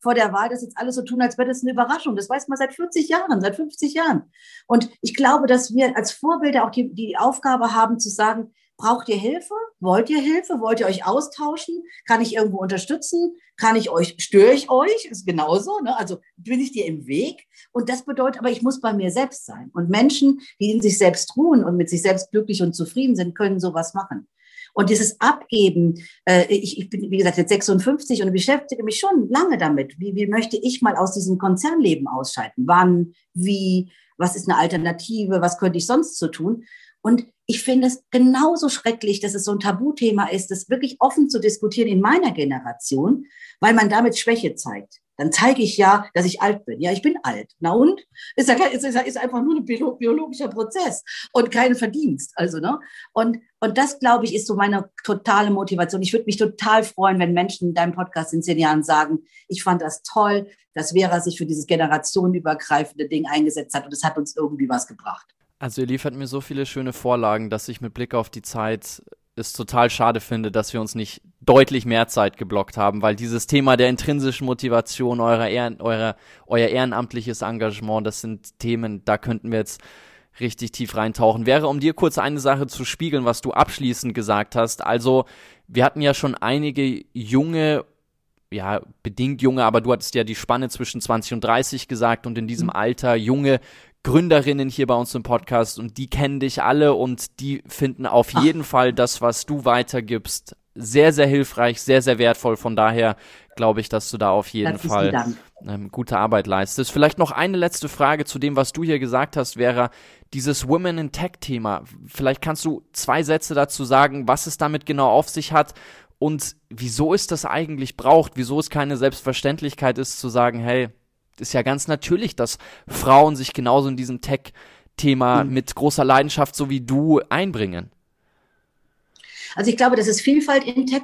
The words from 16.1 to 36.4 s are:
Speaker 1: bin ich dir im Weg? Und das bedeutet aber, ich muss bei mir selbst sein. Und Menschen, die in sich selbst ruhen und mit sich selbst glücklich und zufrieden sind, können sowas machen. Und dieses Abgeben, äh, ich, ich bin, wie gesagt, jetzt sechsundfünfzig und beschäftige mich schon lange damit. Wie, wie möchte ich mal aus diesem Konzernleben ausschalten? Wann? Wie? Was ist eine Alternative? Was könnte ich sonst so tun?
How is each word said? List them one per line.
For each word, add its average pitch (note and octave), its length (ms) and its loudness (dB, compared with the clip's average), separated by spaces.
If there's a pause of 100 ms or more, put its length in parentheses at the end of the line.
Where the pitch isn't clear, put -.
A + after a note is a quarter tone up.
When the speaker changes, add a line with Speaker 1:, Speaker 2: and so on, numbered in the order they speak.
Speaker 1:
bin A3 220 -4
ich C4+ 120 -2
dir G3+ 140 -4
im D3+ 200 -8
Weg? E3 400 -4 (260)
Und A#3+ 180 -4
das B3 140 -6
bedeutet C4 360 -2
aber, A#3+ 100 -2
ich A#3+ 140 -4
muss C4 180 -2
bei A3 120 -2
mir F#3 180 0
selbst C4 340 -4
sein. B2 280 -18
Und F3 160 -2
Menschen, C#4 520 4 (180)
die G#3 120 0
in A3 100 2
sich G3+ 160 2
selbst - 400 2
ruhen D4 260 6
und F3 140 0
mit E3+ 120 0
sich F3 120 -2
selbst F#3+ 300 0
glücklich G#3+ 300 0
und E3+ 120 2
zufrieden A#3+ 420 0
sind, F3 200 -4
können G3 240 0
sowas E3 340 -4
machen. - 340 -8 (460)
Und G3 160 2
dieses - 320 0
Abgeben, F#3+ 840 2 (220)
äh, F3+ 220 6
ich, G3+ 320 -2
ich F#3 100 -10
bin, G3+ 220 -6
wie F#3+ 60 0
gesagt, F3+ 200 2
jetzt E3+ 120 0
sechsundfünfzig G#3 760 2
und F#3+ 100 0
beschäftige C4 500 0
mich A3 160 -4
schon F#4 300 2
lange D4+ 300 2
damit. D3 400 -2
Wie, F#3+ 160 -6
wie G#3 100 0
möchte A3 320 -2
ich B3+ 240 -2
mal G#3 140 4
aus F#3 180 0
diesem F#3 240 -2
Konzernleben F#3 680 2
ausschalten? C3 580 -6
Wann? F3 480 4 (220)
Wie? F#3 560 0 (260)
Was F3+ 180 -2
ist - 140 -6
eine E3+ 80 2
Alternative? E3+ 840 -2
Was - 180 -2
könnte F3+ 180 0
ich E3 80 -2
sonst D#4 320 0
so E3 100 -2
tun? G3 360 -4 (380)